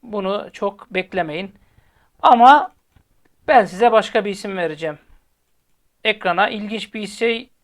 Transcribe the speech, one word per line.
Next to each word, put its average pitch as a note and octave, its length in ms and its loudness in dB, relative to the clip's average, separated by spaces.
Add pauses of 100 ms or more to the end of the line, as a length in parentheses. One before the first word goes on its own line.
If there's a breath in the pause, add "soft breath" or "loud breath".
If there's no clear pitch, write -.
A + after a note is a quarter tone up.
bunu G3+ 500 -8
çok G3+ 400 -10
beklemeyin. F#3 640 -6 (680)
Ama C4 500 6 (760)
ben B3+ 180 4
size F#3 260 2
başka G#3+ 340 0
bir G#3 60 -6
isim G3 260 -10
vereceğim. D#3 420 -8 (1040)
Ekrana G3+ 460 -2
ilginç G#3 440 -10
bir G#3+ 140 -10
şey A#3 420 -4 (140)